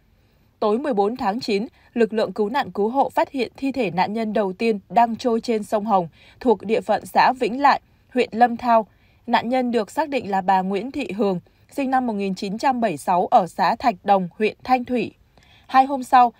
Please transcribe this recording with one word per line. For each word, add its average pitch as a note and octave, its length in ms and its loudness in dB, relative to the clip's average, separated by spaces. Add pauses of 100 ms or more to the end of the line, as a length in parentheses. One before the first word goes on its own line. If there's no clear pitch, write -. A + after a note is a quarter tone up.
(600)
Tối G#3+ 180 0
mười C#4+ 160 -2
bốn G3+ 220 0
tháng A3+ 240 -4
chín, A3 260 -2 (280)
lực A3+ 180 2
lượng G#3+ 200 -2
cứu G#3 160 -2
nạn B3+ 220 -4
cứu G3+ 180 -2
hộ C4 220 0
phát D#4+ 200 -2
hiện B3+ 260 -6
thi C4+ 160 -4
thể A3+ 180 -2
nạn F3+ 220 -2
nhân A3 200 -4
đầu G3 200 0
tiên A3 360 -2
đang A#3 280 2
trôi A3+ 240 -2
trên A3 220 -2
sông G#3 220 -4
Hồng, F#3+ 240 0 (320)
thuộc G#3+ 220 2
địa G#3+ 180 0
phận G3 260 -2
xã G3 260 4
Vĩnh B3+ 280 -4
Lại, C#4 200 4 (340)
huyện B3 180 0
Lâm A#3 240 2
Thao. A3+ 300 2 (400)
Nạn A#3 220 0
nhân B3+ 220 0
được A3 200 -2
xác D4+ 180 -4
định B3+ 220 -4
là F#3+ 100 0
bà F#3+ 200 2
Nguyễn G3 300 -4
Thị C#4 260 -8
Hường, G3 240 0 (360)
sinh C4+ 140 -2
năm B3+ 160 0
một A#3 60 -2
nghìn G3 220 -4
chín G3+ 240 -6
trăm C4 220 0
bảy A3+ 100 0
mươi D3+ 60 -6
sáu F3+ 300 0
ở G3+ 200 4
xã F#3 300 -2
Thạch A#3 180 -2 (100)
Đồng, G3 240 2 (100)
huyện G#3+ 260 -2
Thanh B3+ 200 0
Thủy. B3 280 -4 (540)
Hai C4 180 4
hôm C4+ 180 -4
sau, B3 380 6